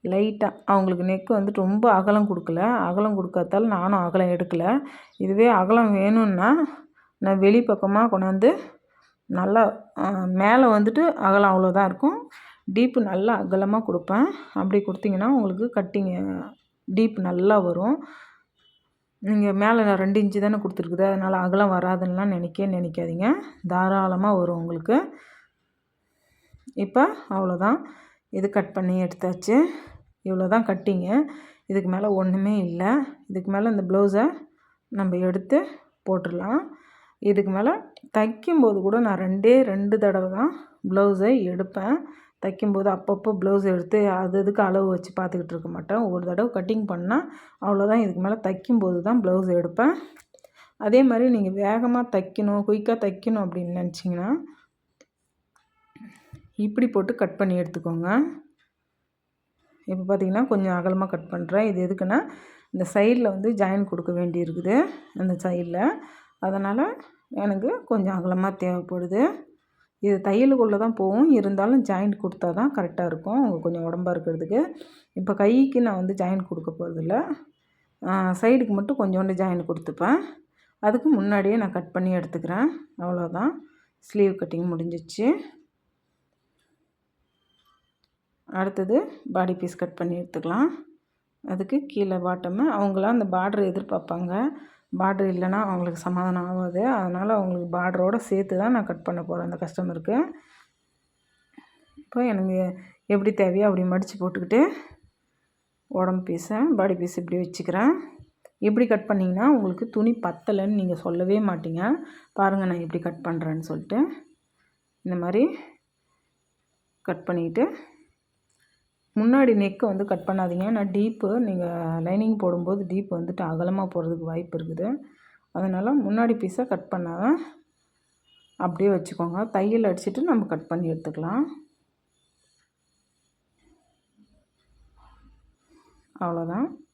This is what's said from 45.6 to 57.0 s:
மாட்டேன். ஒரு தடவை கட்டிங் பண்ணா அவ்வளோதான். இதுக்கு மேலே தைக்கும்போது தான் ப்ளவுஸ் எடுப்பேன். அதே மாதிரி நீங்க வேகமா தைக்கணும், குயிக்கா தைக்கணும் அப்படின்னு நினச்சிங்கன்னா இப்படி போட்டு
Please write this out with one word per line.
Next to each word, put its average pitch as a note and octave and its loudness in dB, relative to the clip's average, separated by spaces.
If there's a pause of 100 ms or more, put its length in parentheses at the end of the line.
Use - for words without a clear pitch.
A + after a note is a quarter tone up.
மாட்டேன். G3 -2 (100)
ஒரு F3+ -2
தடவை G3+ 0
கட்டிங் G#3 -2
பண்ணா F3+ 0 (480)
அவ்வளோதான். G#3 4
இதுக்கு F3+ -2
மேலே G#3 0 (100)
தைக்கும்போது F#3 0
தான் A#3 4
ப்ளவுஸ் F#3 2 (100)
எடுப்பேன். F3 2 (920)
அதே A#3 6 (100)
மாதிரி A#3 4
நீங்க G3 0 (120)
வேகமா A#3 2 (140)
தைக்கணும், G3+ 0
குயிக்கா G#3+ 2
தைக்கணும் G3+ -2
அப்படின்னு F3 -6
நினச்சிங்கன்னா F3+ -4 (2500)
இப்படி A#3 0
போட்டு G3 0